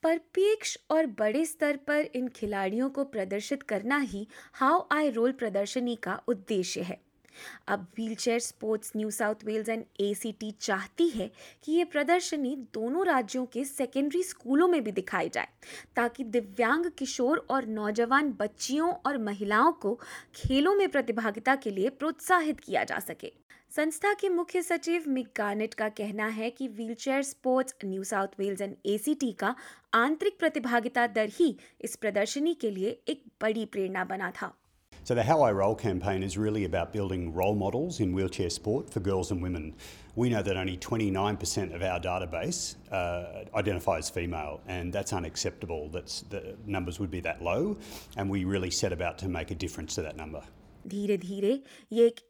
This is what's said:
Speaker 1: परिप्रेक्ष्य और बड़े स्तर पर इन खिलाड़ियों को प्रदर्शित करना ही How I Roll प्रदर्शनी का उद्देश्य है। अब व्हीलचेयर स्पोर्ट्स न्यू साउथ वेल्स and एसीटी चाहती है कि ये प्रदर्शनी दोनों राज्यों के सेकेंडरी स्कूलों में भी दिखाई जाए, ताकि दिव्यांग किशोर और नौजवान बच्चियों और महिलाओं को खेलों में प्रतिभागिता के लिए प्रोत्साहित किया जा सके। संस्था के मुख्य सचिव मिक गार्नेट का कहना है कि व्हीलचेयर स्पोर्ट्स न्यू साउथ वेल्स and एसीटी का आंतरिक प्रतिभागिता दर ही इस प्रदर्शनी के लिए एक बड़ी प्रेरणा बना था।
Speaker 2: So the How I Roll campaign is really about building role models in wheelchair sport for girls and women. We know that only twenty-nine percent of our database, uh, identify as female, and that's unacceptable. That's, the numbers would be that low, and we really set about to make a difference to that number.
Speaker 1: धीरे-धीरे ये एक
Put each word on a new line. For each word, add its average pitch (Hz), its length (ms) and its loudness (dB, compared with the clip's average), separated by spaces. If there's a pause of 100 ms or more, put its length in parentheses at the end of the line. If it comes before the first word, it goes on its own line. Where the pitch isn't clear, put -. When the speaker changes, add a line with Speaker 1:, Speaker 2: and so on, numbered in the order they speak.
Speaker 1:
परिप्रेक्ष्य 370 760 2 (100)
और 311 160 4 (120)
बड़े 220 280 2
स्तर 294 300 0 (100)
पर 294 140 2 (140)
इन 254 120 -2 (100)
खिलाड़ियों 202 540 0
को 277 140 -2
प्रदर्शित 208 580 -4
करना 220 360 0
ही 208 280 -4 (360)
How 277 120 6 (180)
I 302 240 2
Roll 240 220 4
प्रदर्शनी 226 640 0
का 185 260 -4
उद्देश्य 190 520 0
है। 180 180 -6 (720)
अब 202 180 0 (100)
व्हीलचेयर 226 440 0
स्पोर्ट्स 220 560 -4
न्यू 214 140 -2
साउथ 214 340 -2
वेल्स 214 240 -2
and - 320 -4
एसीटी 208 500 -2 (100)
चाहती 196 480 0
है 220 220 -2 (340)
कि 302 80 -2
ये 339 120 4
प्रदर्शनी 302 720 0 (200)
दोनों 254 320 0
राज्यों 254 400 2
के 247 180 -4
सेकेंडरी 277 580 0
स्कूलों 320 460 4
में 330 160 4
भी 214 80 -2
दिखाई 185 420 -2
जाए, - 140 -2 (480)
ताकि 240 280 0
दिव्यांग 240 720 2
किशोर 269 520 0
और 262 160 2
नौजवान 233 720 2
बच्चियों 285 520 0 (140)
और 277 120 0
महिलाओं 214 540 4
को 226 260 -2 (360)
खेलों 294 400 4
में 392 140 6
प्रतिभागिता 233 680 2
के 269 140 -4
लिए 196 180 2
प्रोत्साहित 311 720 0
किया - 240 0
जा - 140 -4
सके। - 340 -10 (440)
संस्था 311 380 0
के 403 140 0
मुख्य 349 340 0
सचिव 339 460 0
मिक 262 280 0
गार्नेट 214 380 -2
का 214 140 -2
कहना 214 460 -4
है 220 160 -2
कि 262 180 -8
व्हीलचेयर 233 540 -2
स्पोर्ट्स 262 520 0 (100)
न्यू 190 200 -4
साउथ 196 340 -2
वेल्स 196 240 -2
and - 240 -8
एसीटी 247 440 0 (100)
का 214 140 0 (400)
आंतरिक 311 440 4
प्रतिभागिता 247 680 2
दर 214 220 2 (100)
ही 339 100 6 (320)
इस - 160 -6
प्रदर्शनी 220 640 0
के 226 100 0
लिए 196 260 -2 (120)
एक - 160 -4 (160)
बड़ी 220 240 2
प्रेरणा 190 400 -2
बना 190 260 -4
था। - 220 -8 (520)
Speaker 2:
So 127 100 2
the 117 100 4
How 151 180 6
I 120 140 6
Roll 98 240 4
campaign 95 460 0
is 92 100 -4
really 107 280 0
about 85 280 -2
building 95 340 -2 (140)
role 98 140 4
models 110 500 -2
in 90 100 2
wheelchair 95 400 0
sport - 400 -2
for 107 140 -2
girls 92 260 2
and 87 120 -2
women. 82 200 -4 (500)
We 120 140 2
know 110 180 2
that 95 140 0
only 92 140 -2 (100)
twenty-nine 104 560 2
percent 90 360 -2
of 90 100 -2
our 87 180 0
database, 90 560 -2 (380)
uh, 87 440 -4 (180)
identify 95 420 2
as - 120 -6
female, 80 420 -4 (180)
and 90 200 -4
that's 98 220 -2
unacceptable. 82 680 -6 (140)
That's, - 180 -10 (180)
the 98 80 -6 (360)
numbers 87 240 -4
would 92 160 -4
be 85 100 -6
that 82 220 -4
low, 101 100 2 (560)
and 98 200 -2
we 95 80 0 (100)
really 92 260 -2
set 90 180 0
about 85 260 -2
to 92 140 -2
make 82 200 -6
a - 80 -6
difference 82 340 -6
to 80 80 -4
that 76 140 -12
number. 76 200 -10 (460)
Speaker 1:
धीरे-धीरे 202 720 0 (320)
ये 233 140 8
एक 233 240 2